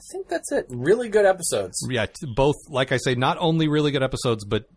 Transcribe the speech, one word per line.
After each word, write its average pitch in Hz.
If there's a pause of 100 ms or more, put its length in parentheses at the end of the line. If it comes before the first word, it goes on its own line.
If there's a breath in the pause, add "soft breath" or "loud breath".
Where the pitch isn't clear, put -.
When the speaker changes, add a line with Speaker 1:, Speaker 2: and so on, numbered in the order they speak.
(120)
Speaker 1:
think 381
that's -
it. 277
Really 180
good 208
episodes. 139 (100)
Speaker 2:
Yeah, 117
t-, 135
both, 139 (140)
like 135
I 131
say, 127
not 131
only 160
really 147
good 135
episodes, 120
but 101 (120)